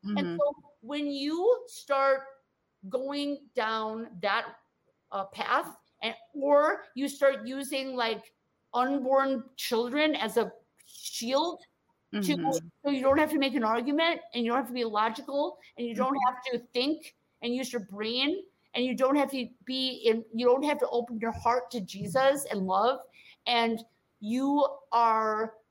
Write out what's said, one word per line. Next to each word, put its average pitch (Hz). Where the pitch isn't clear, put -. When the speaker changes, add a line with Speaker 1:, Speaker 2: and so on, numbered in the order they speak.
Speaker 1:
And 208
Speaker 2:
Mm-hmm. 339
Speaker 1:
so 285
when 294
you 302
start 269
going 277
down 220
that, 208
uh, 196
path, 247
and, 226
or 285
you 269
start 269
using, 269
like, 226
unborn 269
children 254
as 220
a 208
shield 285
to, 202
Speaker 2:
Mm-hmm. 165
Speaker 1:
so 285
you 269
don't 269
have 302
to 302
make 269
an 269
argument, 285
and 233
you 226
don't 240
have 262
to 247
be 247
logical, 233
and 240
you 233
don't 254
Speaker 2:
Mm-hmm. 254
Speaker 1:
have 247
to 233
think 285
and 240
use 254
your 240
brain, 247
and 247
you 254
don't 269
have 277
to 262
be 262
in, 226
you 240
don't 262
have 294
to 240
open 233
your 226
heart 247
to 240
Jesus 262
and 190
love, 208
and 233
you 269
are 220